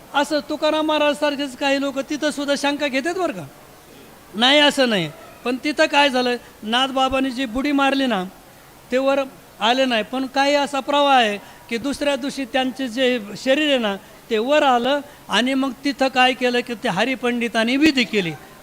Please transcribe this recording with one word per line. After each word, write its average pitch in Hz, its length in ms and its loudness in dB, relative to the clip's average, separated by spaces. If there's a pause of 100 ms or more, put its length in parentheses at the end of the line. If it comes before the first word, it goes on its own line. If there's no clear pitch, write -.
(140)
असं 285 260 2
तुकाराम 311 460 -2
महाराजसारखेच 294 720 0
काही 277 240 0
लोक 269 180 -4
तिथं 294 320 -2
सुद्धा 285 260 -2
शंका 285 300 -2
घेतात 277 280 -2
बरं 339 180 -2
का, 170 120 -12 (880)
नाही 262 240 4
असं 277 300 4
नाही. 170 220 0 (340)
पण 254 180 -2
तिथं 302 220 2
काय 294 240 4
झालं, 247 260 0 (280)
नाथबाबांनी 262 680 0
जी 254 140 -4
बुडी 262 260 -2
मारली 277 340 2
ना, 202 180 -2 (680)
ते 247 60 0
वर 269 220 2 (400)
आले 254 260 2
नाही. 226 180 0
पण 262 220 -6
काही 277 300 0
असा 277 240 -2
प्रवाह 285 400 4
आहे 208 180 2 (320)
की 233 80 -4
दुसऱ्या 277 380 -2
दिवशी 269 300 -6
त्यांचे 262 420 -4
जे 247 320 0 (240)
शरीर 294 260 2
आहे 269 80 2
ना, 214 180 -2 (340)
ते 226 80 0
वर 285 260 2
आलं 262 360 2 (300)
आणि 233 240 0
मग 269 180 0 (120)
तिथं 269 240 0
काय 254 260 2
केलं 247 260 0
की 240 140 -6
ते 226 160 -4
हरिपंडितांनी 233 880 -2
विधी 277 260 4
केली. 185 280 -2 (300)